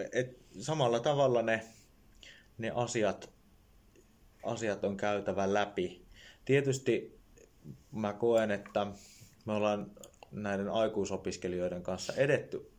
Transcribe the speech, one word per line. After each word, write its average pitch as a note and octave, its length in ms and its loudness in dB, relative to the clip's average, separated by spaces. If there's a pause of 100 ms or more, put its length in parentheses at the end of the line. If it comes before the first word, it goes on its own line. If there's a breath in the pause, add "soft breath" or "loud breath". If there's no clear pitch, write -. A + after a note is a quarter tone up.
(120)
et B2+ 260 -2 (220)
samalla B2+ 400 2
tavalla C3+ 420 4
ne, A2 220 0 (960 loud breath)
ne A2 160 -4
asiat, A2 560 0 (1120)
asiat G#2+ 420 -2
on G2 120 0
käytävä G2 580 0
läpi. G2 520 -2 (380 loud breath)
Tietysti C3 720 0 (760)
mä G#2+ 200 -2
koen, A2+ 380 4
että G2+ 360 -2 (600 loud breath)
me G#2+ 60 -2
ollaan G#2 380 2 (420)
näiden G2+ 380 -2
aikuisopiskelijoiden F#2 1120 -2
kanssa - 300 -6
edetty - 680 0